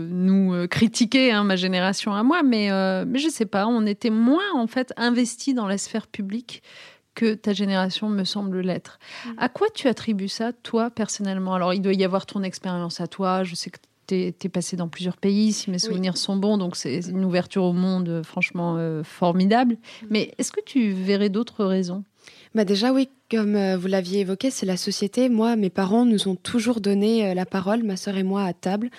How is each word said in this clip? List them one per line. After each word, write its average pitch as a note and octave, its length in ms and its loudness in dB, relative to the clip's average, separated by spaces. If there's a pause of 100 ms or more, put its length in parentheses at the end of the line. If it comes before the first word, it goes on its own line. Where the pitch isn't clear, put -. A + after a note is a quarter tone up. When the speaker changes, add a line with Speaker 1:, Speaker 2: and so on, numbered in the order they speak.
Speaker 1:
nous, F#3 460 2
euh, F3 100 -2
critiquer, A#3 680 2
hein, G#3 120 2
ma G3 120 2
génération F#3 580 0
à G#3 100 0
moi, E4 180 4
mais, A3 300 2
euh, F#3+ 360 0
mais B3+ 120 0
je D#4 100 0
sais A3+ 160 -2
pas, G3+ 220 0
on A#3 180 2
était G#3 240 0
moins, A#3+ 320 4 (140)
en A#3 100 0
fait, B3+ 320 -2
investis A#3+ 560 0
dans A3 140 0
la G3 100 0
sphère - 300 -6
publique G#3+ 560 -8 (500)
que A3 220 0
ta G#3 180 -2
génération F#3+ 560 0
me G3+ 140 0
semble F#3+ 380 -4
l'être. F3 360 -4 (280)
Speaker 2:
Mm. A#3+ 120 -12
Speaker 1:
À B3 120 0
quoi - 240 0
tu - 140 -2
attribues G#3 420 -2
ça, A3+ 240 -4
toi, A#3 360 -2
personnellement ? G3 640 -4
Alors, F3+ 220 2
il G3 60 -2
doit F#3+ 120 2
y F#3+ 100 2
avoir F#3+ 220 0
ton G3+ 160 -6
expérience F3+ 600 -4
à E3+ 60 -4
toi. F#3 360 -2
Je F3 100 -6
sais F#3 160 -8
que - 80 -20 (300)
t'es, F3+ 300 -2
t'es F#3+ 120 -6
passée F3+ 280 -4
dans E3+ 100 -4
plusieurs F3+ 300 -6
pays, G#3 360 4
si - 160 -6
mes F3+ 60 -2
Speaker 2:
Oui. F3+ 60 -2
Speaker 1:
souvenirs F#3 360 -2
sont G3 200 -2
bons, G#3 200 2
donc F3+ 180 -2
c'est F3 320 -4
une F#3 160 -2
ouverture F3+ 420 0
au F3+ 80 2
monde, F3+ 360 0
euh, E3 140 -4
franchement, F3 560 -4
euh, D#3+ 240 -4
formidable. G3 720 4
Speaker 2:
Mm. - 340 -18
Speaker 1:
Mais G#3+ 300 0
est-ce - 120 -2
que G#4 140 -6
tu A3+ 260 2
verrais G3 380 2
d'autres A3 360 -2
raisons ? F#3 380 0 (520)
Speaker 2:
Bah G#3+ 100 4
déjà, G#3 260 2
oui, C4 180 2 (200)
comme, G#3 260 2
euh, F#3+ 220 2
vous F3+ 80 -4
l'aviez F#3+ 360 0
évoqué, G3 280 -2
c'est G#3 160 -6
la F#3 120 0
société. G#3 520 0
Moi, A3+ 260 2
mes G3+ 140 2
parents G3 340 2
nous G#3+ 240 4
ont F#3 80 -2
toujours A3+ 460 -2
donné, G3+ 460 2
euh, F#3 80 0
la F3+ 100 0
parole, G3 380 -2
ma G3 120 -2
sœur F#3+ 220 -4
et F#3+ 60 0
moi, G3 200 0
à F3 100 -2
table. G#3 460 -4